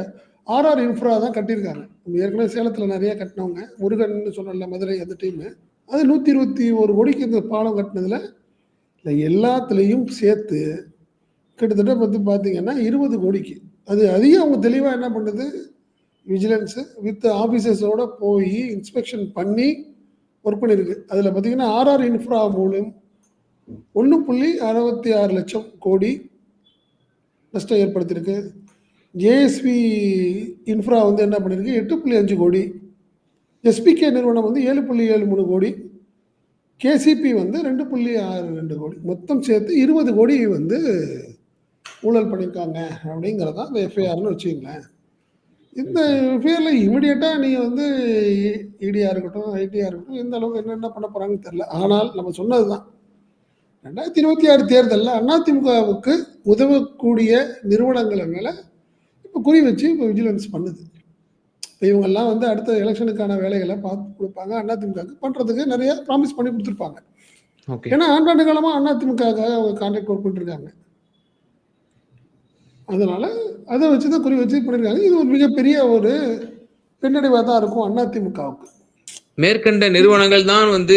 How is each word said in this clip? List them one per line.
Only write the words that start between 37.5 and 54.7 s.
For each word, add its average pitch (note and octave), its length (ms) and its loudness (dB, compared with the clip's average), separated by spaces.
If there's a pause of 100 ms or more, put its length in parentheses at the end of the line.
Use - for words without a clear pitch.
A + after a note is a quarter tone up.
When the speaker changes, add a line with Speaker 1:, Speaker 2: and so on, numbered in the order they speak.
Speaker 1:
ரெண்டு C4+ 240 -4
புள்ளி A#3+ 300 -4
ஆறு F#3 380 -4
ரெண்டு D#3+ 220 -8
கோடி. D3+ 260 -10
மொத்தம் F3+ 400 -4
சேர்த்து A3 340 0
இருபது C#4+ 380 2
கோடி A#3 320 4
வந்து F#3 320 -2 (1200)
ஊழல் A3 280 2
பண்ணியிருக்காங்க F3+ 480 -6 (260)
அப்படிங்கிறது E3 500 -6
தான் A#3 140 -10
இந்த B3 120 -4
எஃப் F#3+ 180 -4
ஐ F#3+ 80 0
ஆர்னு F3+ 260 -4
வச்சுக்கங்களேன். D3+ 500 -8 (920)
இந்த D4+ 220 -4 (300)
எஃப் B3+ 180 -2
ஐ D#4+ 60 2
ஆர்ல D#4+ 260 0
இமிடியேட்டா C#4 500 2 (100)
நீங்க C4 200 0
வந்து B3 260 -2 (960)
இ G3 120 -6
டி G#3 100 -2
யா G3 100 0
இருக்கட்டும், F#3+ 420 -6
ஐ G3 140 -4
டி G3+ 120 -6
யா G3 80 -2
இருக்கட்டும், F#3 320 -10
எந்த A#3+ 180 -8
அளவுக்கு A3+ 240 -4
என்னென்ன A3 280 -8
பண்ண G#3+ 180 -10
போறாங்கன்னு G3+ 400 -6
தெரியல. E3+ 220 -8
ஆனால் G3+ 460 0
நம்ம F3+ 160 -6
சொன்னதுதான், G3+ 540 0 (1000)
ரெண்டாயிரத்தி C4 340 -4
இருபத்தி D#4 300 4
ஆறு C#4 160 8
தேர்தல்ல A#3 500 4 (100)